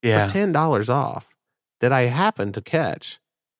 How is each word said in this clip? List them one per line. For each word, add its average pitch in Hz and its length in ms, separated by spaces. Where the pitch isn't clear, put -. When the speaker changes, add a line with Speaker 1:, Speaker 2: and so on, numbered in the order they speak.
Speaker 1:
Yeah. 107 240
Speaker 2:
for 98 60
ten 196 200
dollars 147 380
off 123 440
that 123 120
I 131 100
happened 123 520
to 104 80
catch - 560